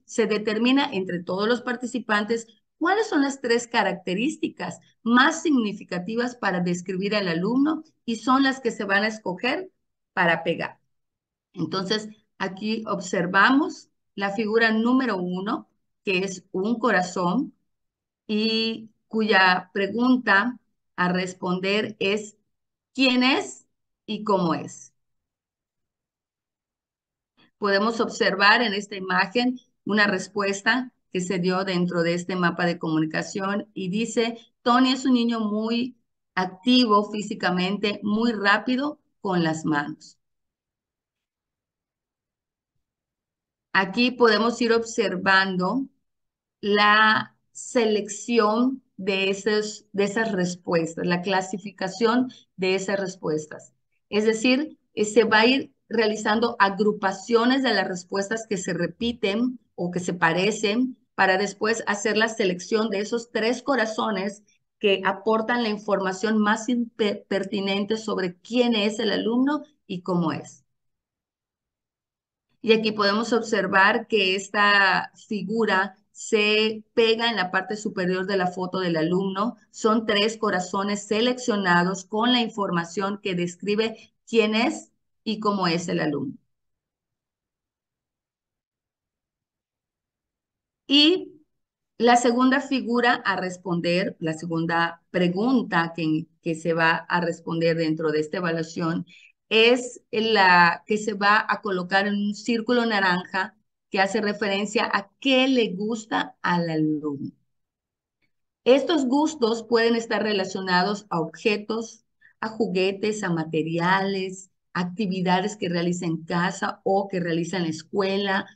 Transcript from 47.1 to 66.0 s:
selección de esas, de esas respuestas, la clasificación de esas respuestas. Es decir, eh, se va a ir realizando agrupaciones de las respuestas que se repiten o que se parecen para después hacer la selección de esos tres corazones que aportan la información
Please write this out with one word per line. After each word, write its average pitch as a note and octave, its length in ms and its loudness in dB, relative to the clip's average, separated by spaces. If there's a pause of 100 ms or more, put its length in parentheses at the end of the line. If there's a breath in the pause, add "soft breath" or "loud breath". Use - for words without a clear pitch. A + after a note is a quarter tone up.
selección A3 1300 0 (140)
de F#3+ 340 0
esas, G#3+ 640 -2
de G3+ 120 0
esas G#3 280 -2
respuestas, F3 720 -2
la F3 160 0
clasificación G3+ 1080 -2 (260 loud breath)
de F#3 180 0
esas G3 240 -2
respuestas. F3+ 760 -6 (340)
Es G#3+ 160 0
decir, B3+ 540 2 (160)
eh, G#3 100 0
se G#3+ 200 4
va G#3+ 160 4
a A3+ 60 8
ir C4 280 2 (140)
realizando A3 720 0
agrupaciones G#3 1040 2
de A#3 120 2
las F#3+ 140 0
respuestas G3 600 -6
que G3+ 80 -4
se F3+ 160 -4
repiten A3+ 840 -2 (160)
o F3 160 -4
que F3+ 100 -4
se F3+ 140 -4
parecen G3+ 800 0 (180)
para F#3 220 4
después G#3+ 500 -2
hacer G#3 300 -2
la A3 120 2
selección G#3+ 600 -2
de G3 120 -4
esos A#3 300 -6
tres A3+ 320 -2
corazones A3 800 -2 (360)
que G3 260 2
aportan A#3+ 580 0
la A3 60 -2
información G#3 680 -2